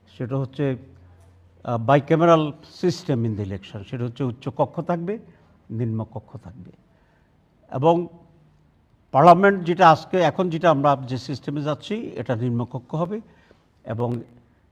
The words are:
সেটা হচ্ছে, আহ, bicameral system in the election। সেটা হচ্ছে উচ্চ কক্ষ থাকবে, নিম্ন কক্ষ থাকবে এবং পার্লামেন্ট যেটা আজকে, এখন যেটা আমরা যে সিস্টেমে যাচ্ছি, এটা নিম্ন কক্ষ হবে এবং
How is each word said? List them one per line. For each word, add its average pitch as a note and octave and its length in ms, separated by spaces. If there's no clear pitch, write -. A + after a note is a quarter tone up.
সেটা C3 200
হচ্ছে, C3+ 400
আহ, A#2 260
bicameral D#3 540
system E3 360
in A2 100
the G#2 120
election। G2 340
সেটা A#2+ 200
হচ্ছে B2 200
উচ্চ B2+ 340
কক্ষ D#3 240
থাকবে, F3 380
নিম্ন A2 420
কক্ষ - 300
থাকবে F2+ 280
এবং E3 360
পার্লামেন্ট F3+ 520
যেটা E3+ 260
আজকে, D#3 280
এখন F3+ 320
যেটা E3 220
আমরা C#3 260
যে B2+ 100
সিস্টেমে C#3+ 440
যাচ্ছি, D3+ 540
এটা B2 200
নিম্ন A#2+ 300
কক্ষ - 300
হবে F3+ 260
এবং A#2+ 380